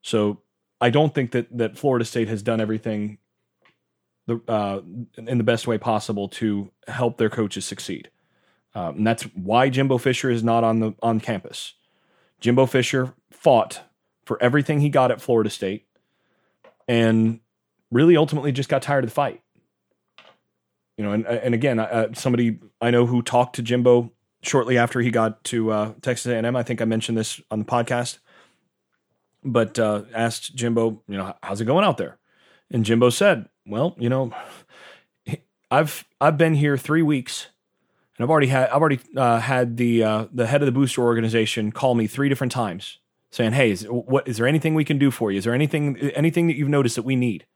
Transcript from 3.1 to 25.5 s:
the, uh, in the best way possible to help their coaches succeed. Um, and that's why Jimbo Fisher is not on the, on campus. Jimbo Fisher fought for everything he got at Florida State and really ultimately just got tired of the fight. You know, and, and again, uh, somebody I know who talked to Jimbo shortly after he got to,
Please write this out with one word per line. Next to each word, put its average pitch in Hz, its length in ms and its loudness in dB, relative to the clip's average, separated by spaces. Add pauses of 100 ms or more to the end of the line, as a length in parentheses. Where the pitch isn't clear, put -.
the, 117 180 -4
uh, 101 360 -2 (340)
in 120 220 -4
the 113 80 2
best 117 220 0
way 113 100 -2
possible 104 500 -4
to 101 420 -4 (160)
help 120 320 -4
their 110 120 2
coaches 101 340 -6
succeed. - 460 -12 (680)
Um, 82 220 -6
and 107 100 0
that's 117 160 -2 (120)
why 110 340 2
Jimbo 131 300 0
Fisher 127 300 -2
is 117 140 0
not 117 220 2
on 113 160 2
the, 110 200 -2
on 113 200 0
campus. - 540 -10 (680)
Jimbo 123 240 4
Fisher 127 480 0 (180)
fought 117 480 2 (460)
for - 180 -4
everything 143 380 2
he 147 80 2
got 131 220 2
at 113 100 -4
Florida 110 280 2
State 101 380 -8 (1000)
and 113 500 2 (500)
really 156 280 6
ultimately 147 340 0
just 135 160 -4
got 139 140 0
tired 139 240 -2
of 110 60 -8
the - 20 -20
fight. 143 280 -4 (1600)
You 104 80 -6
know, 101 80 -2
and, 110 120 -2
and 120 300 -2
again, 120 240 0
uh, 110 360 -2
somebody 120 440 0 (220)
I 120 100 2
know 120 140 6
who 120 160 0
talked 123 340 0
to 123 60 -6
Jimbo 120 500 4 (300)
shortly 123 360 0
after 120 240 2
he 117 100 2
got 110 320 0
to, 110 260 -2